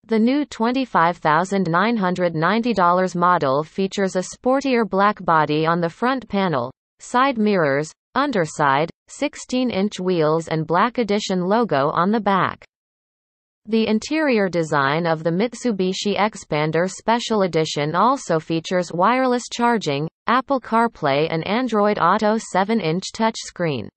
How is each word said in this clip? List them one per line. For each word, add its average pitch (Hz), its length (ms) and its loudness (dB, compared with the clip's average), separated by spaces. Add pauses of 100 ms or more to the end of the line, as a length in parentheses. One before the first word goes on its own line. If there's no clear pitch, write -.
(120)
The 220 60 2 (120)
new 285 100 2 (180)
twenty-five 226 580 0 (100)
thousand 180 420 2
nine 196 360 2
hundred 180 300 0
ninety 214 380 0
dollars 180 420 2
model 170 420 2 (200)
features 196 400 -2
a 185 80 -2 (100)
sportier 254 540 0
black 196 340 0 (120)
body 156 320 2
on 170 140 2
the 170 200 -2
front 254 280 -2
panel, 170 380 0 (340)
side 262 380 0
mirrors, 156 520 2 (240)
underside, 165 760 0 (200)
sixteen-inch 247 880 -4
wheels 165 500 0
and 160 180 -2
Black 202 320 0
Edition 202 420 0 (140)
logo 160 360 0 (120)
on 202 100 0
the 233 80 0
back. 190 440 -2 (1120)
The 220 140 2
interior 226 600 0
design 160 580 0
of 160 180 -2
the 170 160 0
Mitsubishi 196 760 -2
Xpander 165 720 -2
Special 226 540 -2
Edition 160 540 -2
also 214 420 2
features 165 540 -2
wireless 247 600 0
charging, 170 560 0 (200)
Apple 262 320 0
CarPlay 165 720 0
and 160 160 -2
Android 208 500 0
Auto 208 400 2
seven-inch 185 720 -2
touchscreen. 160 840 -4